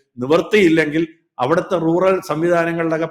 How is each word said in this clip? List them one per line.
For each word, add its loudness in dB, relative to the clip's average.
നിവൃത്തിയില്ലെങ്കിൽ 2
അവിടുത്തെ -2
റൂറൽ 0
സംവിധാനങ്ങളിലൊക്കെ -2